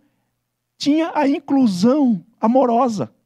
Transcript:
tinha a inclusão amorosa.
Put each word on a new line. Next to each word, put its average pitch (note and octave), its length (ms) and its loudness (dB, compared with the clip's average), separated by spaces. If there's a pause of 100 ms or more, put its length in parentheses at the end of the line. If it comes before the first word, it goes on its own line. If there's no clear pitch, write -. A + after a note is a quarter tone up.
(760)
tinha D#4+ 380 -2
a D4+ 120 0
inclusão B3+ 1000 0 (160)
amorosa. A#3 760 0 (120)